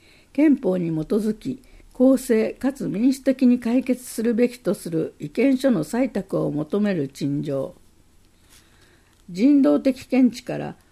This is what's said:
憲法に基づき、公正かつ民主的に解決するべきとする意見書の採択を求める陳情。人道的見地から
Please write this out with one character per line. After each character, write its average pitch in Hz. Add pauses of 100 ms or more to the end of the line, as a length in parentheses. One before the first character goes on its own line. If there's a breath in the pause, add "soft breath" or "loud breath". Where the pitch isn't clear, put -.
(320 soft breath)
憲 294
法 185
に 165
基 - (240)
づ 214
き、 - (300 soft breath)
公 262
正 220
か 262
つ 220
民 240
主 262
的 262
に 247
解 240
決 247
す -
る 240
べ 240
き 240
と 180
す 185
る 160
意 151
見 262
書 269
の 170
採 247
択 185
を 156
求 151
め 208
る 139
陳 143
情。 139 (1500 soft breath)
人 262
道 294
的 262
見 254
地 -
か 151
ら 147 (160)